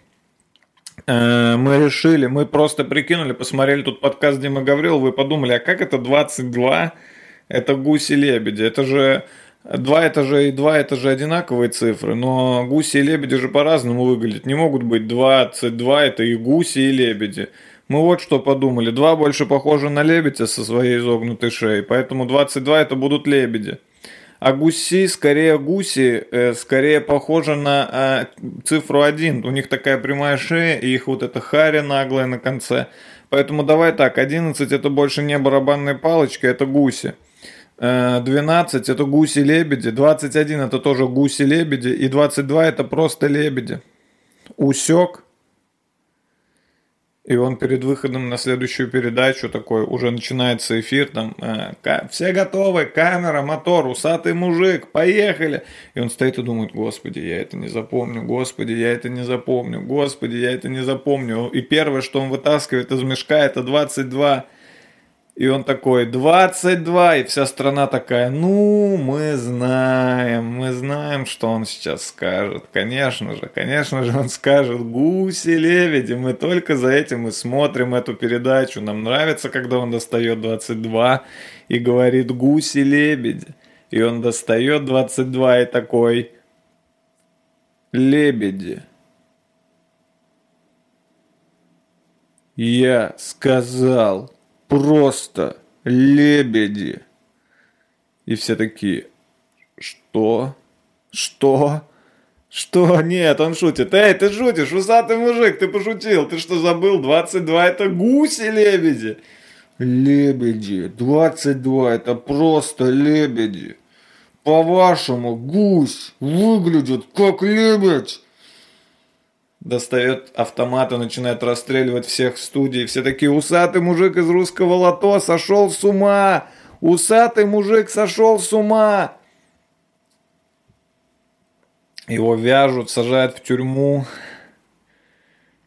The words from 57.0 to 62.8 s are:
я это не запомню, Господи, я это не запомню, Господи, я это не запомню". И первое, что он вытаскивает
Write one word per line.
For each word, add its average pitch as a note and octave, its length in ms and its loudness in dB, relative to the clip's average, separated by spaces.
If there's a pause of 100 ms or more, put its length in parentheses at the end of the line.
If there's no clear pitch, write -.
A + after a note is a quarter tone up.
я F2 200 -6
это - 160 -12
не F#2 140 -10
запомню, A#2 540 -6
Господи, A#2 500 -6
я A#2 180 0
это A#2+ 160 -6
не B2 160 -8
запомню, B2 600 -4
Господи, C3 520 -4
я B2 160 -2
это B2+ 160 -8
не C3 160 -6
запомню". B2+ 640 -2
И B2+ 140 -4
первое, D3+ 400 0
что C3+ 180 -6
он C3+ 100 -4
вытаскивает C3+ 640 -2